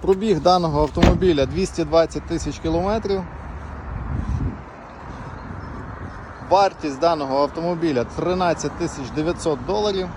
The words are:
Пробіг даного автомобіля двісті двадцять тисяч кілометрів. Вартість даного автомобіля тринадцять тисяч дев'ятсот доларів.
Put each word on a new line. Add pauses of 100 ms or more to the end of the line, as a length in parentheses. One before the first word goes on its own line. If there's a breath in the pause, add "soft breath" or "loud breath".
Пробіг
даного
автомобіля
двісті
двадцять
тисяч
кілометрів. (3250)
Вартість
даного
автомобіля
тринадцять
тисяч
дев'ятсот
доларів.